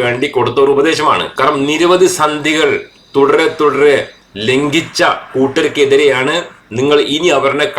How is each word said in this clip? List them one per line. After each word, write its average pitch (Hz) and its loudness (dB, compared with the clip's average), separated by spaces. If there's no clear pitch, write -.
വേണ്ടി 131 -2
കൊടുത്ത 127 0
ഒരു 143 2
ഉപദേശമാണ്. 143 0
കാരണം 139 0
നിരവധി 175 2
സന്ധികൾ 151 0
തുടരെ 151 2
തുടരെ 143 2
ലംഘിച്ച 147 -2
കൂട്ടർക്കെതിരെയാണ് 139 0
നിങ്ങൾ 147 2
ഇനി 175 0
അവരെ 139 -2